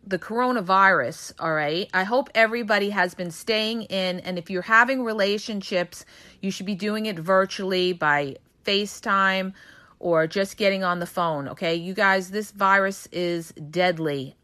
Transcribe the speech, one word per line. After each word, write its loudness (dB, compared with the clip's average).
the -4
coronavirus, 2
all -2
right? -2
I 0
hope 0
everybody 2
has 0
been -8
staying -4
in, -4
and -6
if -14
you're -4
having 4
relationships, -2
you -4
should -8
be -4
doing -4
it -6
virtually 2
by 0
FaceTime 0
or 2
just -2
getting 0
on 0
the -4
phone, -2
okay? -2
You -6
guys, 2
this -6
virus 2
is -4
deadly -2